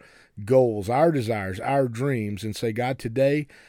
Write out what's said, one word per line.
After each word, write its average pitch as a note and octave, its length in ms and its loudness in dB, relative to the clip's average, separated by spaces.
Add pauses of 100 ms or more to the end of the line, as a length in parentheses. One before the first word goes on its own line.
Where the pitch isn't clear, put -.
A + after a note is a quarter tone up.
(460)
goals, A2+ 440 4
our D3+ 220 4
desires, G#2+ 480 -2
our C3+ 280 0
dreams, A2+ 560 -4
and G#2+ 120 -6
say, A#2 160 -4
"God, A#2+ 260 -2
today C3+ 500 0 (220)